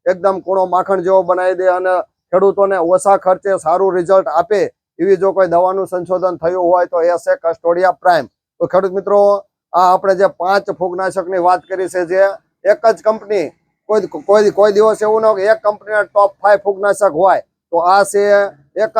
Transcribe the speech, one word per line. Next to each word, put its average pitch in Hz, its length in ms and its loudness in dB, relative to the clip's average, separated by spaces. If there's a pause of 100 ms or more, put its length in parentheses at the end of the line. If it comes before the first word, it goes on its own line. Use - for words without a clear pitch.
એકદમ 185 340 -2
કૂણો 185 260 -2
માખણ 180 360 -2
જેવો 190 200 2
બનાવી 185 320 -2
દે 185 140 -2
અને 185 320 0
ખેડૂતોને 196 800 -2
ઓછા 185 380 2
ખર્ચે 190 420 -2
સારું 180 360 0
રિઝલ્ટ 185 320 2
આપે 170 340 -2 (380)
એવી 190 180 2
જો 190 160 0
કોઈ 185 140 0
દવાનું 185 400 0
સંશોધન 180 500 -4
થયું 175 280 -4
હોય 175 220 2
તો 170 160 -4
એ 175 160 0
છે 185 240 -2
કસ્ટોડિયા 170 500 0
પ્રાઇમ. 165 340 0 (340)
તો 170 60 0
ખેડૂત 185 260 -2
મિત્રો, 202 280 0 (520)
આ 180 200 2
આપણે 190 220 0
જે 190 120 2
પાંચ 190 440 -4
ફૂગનાશકની 180 680 -6
વાત 180 220 0
કરી 185 280 -8
છે, 180 180 -4
જે 185 160 0 (420)
એક 208 220 2
જ 226 160 0
કંપની, 208 500 -4 (360)
કોઈ, 202 200 -2 (180)
કોઈ, 208 240 4
કોઈ 208 220 2
દિવસ 214 300 2
એવું 220 200 0
ન - 20 0
હોય 220 100 2
કે 190 80 -4
એક 220 200 0
કંપનીના 208 400 -4
ટોપ 202 280 0 (120)
ફાઈવ 202 160 4
ફૂગનાશક 196 540 -2
હોય, 165 280 2
તો - 380 -8
આ 190 260 2
છે 202 240 0 (480)
એક 214 240 -4